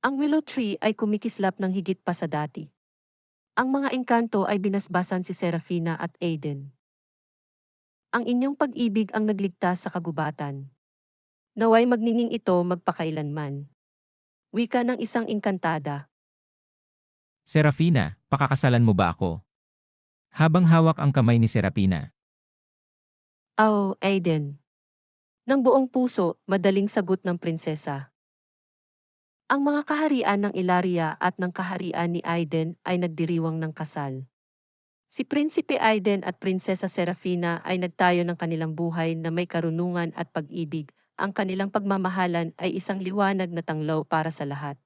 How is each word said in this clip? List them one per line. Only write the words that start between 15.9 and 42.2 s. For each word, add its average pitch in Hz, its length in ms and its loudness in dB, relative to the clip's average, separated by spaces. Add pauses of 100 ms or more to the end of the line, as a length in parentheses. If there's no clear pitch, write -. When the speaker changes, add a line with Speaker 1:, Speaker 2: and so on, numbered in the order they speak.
Speaker 2:
"Serafina, 147 800 2 (100)
pakakasalan 131 560 4
mo 110 80 6
ba 92 160 4
ako?" 85 320 -4 (960)
Habang 165 340 6
hawak 160 320 6
ang 143 80 4
kamay 120 320 6
ni 113 80 6
Serafina. 95 640 0 (1400)
Speaker 1:
"Oh, 208 480 4
Aiden." 160 560 0 (880)
Nang 269 160 4
buong 262 240 6
puso, 247 560 0
madaling 196 440 2
sagot 190 360 0
ng 175 160 -2
prinsesa. 151 720 -6 (1300)
Ang 277 160 2
mga 294 240 0
kaharian 285 560 0
ng 202 160 -2
Ilaria 180 640 0
at 180 160 -2
ng 180 160 -4
kaharian 180 640 -4
ni - 80 -6
Aiden 165 560 -2
ay 185 160 -2
nagdiriwang 165 640 -2
ng 156 160 -8
kasal. 139 480 -8 (800)
Si - 160 -10
Prinsipe 294 560 -2
Aiden 208 480 2
at - 160 -8
Prinsesa 185 480 -2
Serafina 175 720 -2
ay 185 160 -4
nagtayo 180 480 2
ng 175 80 -2
kanilang 165 400 -4
buhay 165 400 -2
na 165 160 -4
may 170 160 -2
karunungan 170 720 -4
at 165 160 -10
pag-ibig. 156 560 -6 (320)
Ang 196 80 -2
kanilang 190 400 -4
pagmamahalan 185 880 -2